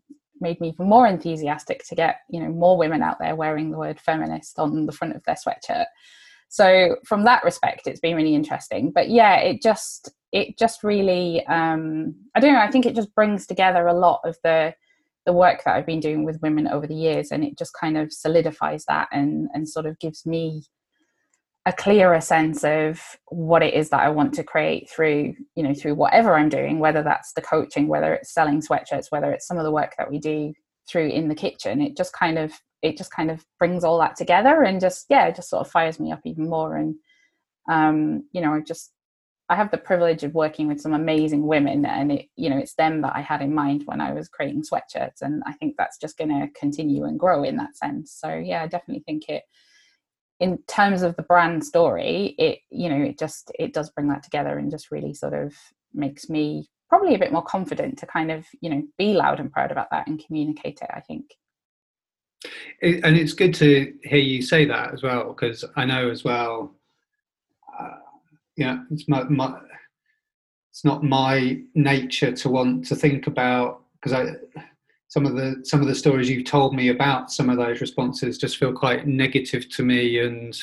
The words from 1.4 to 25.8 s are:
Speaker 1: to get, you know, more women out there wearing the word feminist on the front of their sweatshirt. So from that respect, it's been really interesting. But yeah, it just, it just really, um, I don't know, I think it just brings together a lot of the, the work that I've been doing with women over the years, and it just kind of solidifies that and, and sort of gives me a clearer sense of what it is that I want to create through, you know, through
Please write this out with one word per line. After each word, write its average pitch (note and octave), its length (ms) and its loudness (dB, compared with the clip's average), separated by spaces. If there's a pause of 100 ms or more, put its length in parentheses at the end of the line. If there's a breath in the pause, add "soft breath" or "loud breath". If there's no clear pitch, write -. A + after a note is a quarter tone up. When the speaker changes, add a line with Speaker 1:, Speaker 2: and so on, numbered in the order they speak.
Speaker 1:
to - 100 -14
get, D#3+ 220 0 (120)
you E3 120 -8
know, D#3+ 80 -6
more E3+ 280 4
women D#3 240 0
out D#3+ 180 -2
there D#3+ 160 -2
wearing D#3 360 -2
the D3+ 60 -8
word D#3 220 -6
feminist D#3+ 600 -4
on D#3 260 0
the D3+ 60 -4
front D#3+ 240 -8
of - 80 -18
their - 120 -2
sweatshirt. - 500 -4 (640 soft breath)
So F#3 560 6
from G#3 200 0
that B3 180 6
respect, - 440 -2
it's - 120 -8
been E3+ 160 0
really D#3 200 4
interesting. - 560 -2
But - 180 2
yeah, G#3+ 280 8
it - 240 0
just, - 500 -2 (200)
it G3+ 260 -2
just - 260 0
really, F#3 640 0
um, D#3+ 680 -2 (200)
I A3 40 2
don't C#4+ 140 8
know, B3 80 6
I G#3 100 2
think B3+ 140 4
it A3 100 0
just G#3+ 200 -4
brings G#3 300 2
together F3+ 420 2
a F3 60 4
lot F3 300 4
of E3 200 -4
the, D#3+ 300 2 (520)
the F3+ 80 4
work F3 300 4
that A2 120 2
I've C3+ 100 -2
been D#3+ 140 -4
doing D#3 240 -2
with D#3+ 180 -6
women D3+ 260 0
over D3 200 -4
the D#3 80 -8
years, D3+ 360 -2
and D3+ 120 -2
it D3 140 -6
just - 160 -8
kind D#3 240 -2
of D#3 160 -4
solidifies D#3 760 0
that D3+ 240 0
and, D3+ 420 -2
and D3+ 140 -6
sort D#3 180 -8
of D#3+ 140 -10
gives D#3+ 260 -10
me D#3+ 380 -4 (1000)
a F3+ 80 0
clearer F#3 480 6
sense D#3+ 420 0
of D#3 380 0 (280)
what E3 340 4
it D#3 100 2
is D3+ 160 0
that C#3+ 120 2
I D3 80 4
want D3 260 0
to D#3+ 80 -4
create D#3 440 -2
through, D3+ 460 0 (220)
you E3 80 -4
know, C#3 100 0
through D3 220 -4